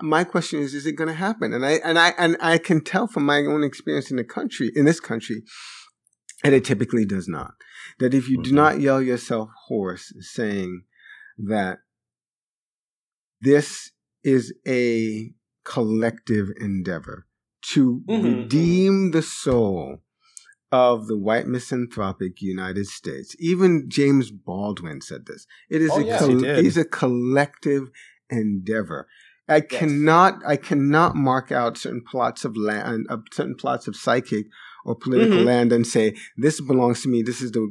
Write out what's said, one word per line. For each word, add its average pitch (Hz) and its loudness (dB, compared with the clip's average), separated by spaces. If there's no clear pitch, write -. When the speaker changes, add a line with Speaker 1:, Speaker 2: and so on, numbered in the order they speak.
Speaker 1:
my 156 2
question 170 -4
is, 143 -6
is 143 -10
it 156 -2
gonna 160 -6
happen? 190 -4
And 127 -4
I, 147 2
and 165 0
I, 170 6
and 170 2
I 170 2
can 160 0
tell 208 -2
from 143 -4
my 143 2
own 147 0
experience 147 -4
in 127 -4
the 117 -4
country, - -6
in 147 4
this 165 4
country, 113 -8
that 143 4
it 131 6
typically 113 0
does 95 -6
not. 78 -10
That 127 2
if 131 0
you 131 2
do 127 -4
Speaker 2:
Mm-hmm. 143 4
Speaker 1:
not 147 4
yell 135 2
yourself 120 -4
hoarse 95 -6
saying 95 -6
that 101 -4
this 143 2
is 131 2
a 117 -2
collective 110 -2
endeavor 92 -8
to 131 2
Speaker 3:
Mm-hmm, 202 -6
mm-hmm. 123 0
Speaker 1:
redeem 175 2
the 160 2
soul 95 -2
of 123 4
the 110 -2
white 107 0
misanthropic 120 -6
United 95 -6
States. - -14
Even 175 2
James 139 2
Baldwin 92 -10
said - -14
this. - -20
It 156 0
is 160 2
Speaker 3:
Oh, 190 2
Speaker 1:
a - 0
Speaker 3:
yeah. 226 -2
Speaker 1:
col-, 143 4
Speaker 2:
Yes, 127 4
he 131 0
did. 147 2
Speaker 1:
he's 185 2
a 160 2
collective 135 0
endeavor. 101 -4
I 156 6
Speaker 3:
Yes. 151 4
Speaker 1:
cannot, 156 4
I 143 0
cannot 147 2
mark 131 0
out 120 -2
certain 120 -10
plots 120 -4
of 110 -8
land, 107 -4
uh, 123 -8
certain 135 -6
plots 127 -6
of 107 -10
psychic 117 -2
or 120 -4
political 185 4
Speaker 3:
Mm-hmm. 117 6
Speaker 1:
land 120 4
and 120 4
say, 110 0
"This 143 0
belongs 123 2
to 135 -2
me. 117 0
This 120 -6
is 120 -6
the, 110 -2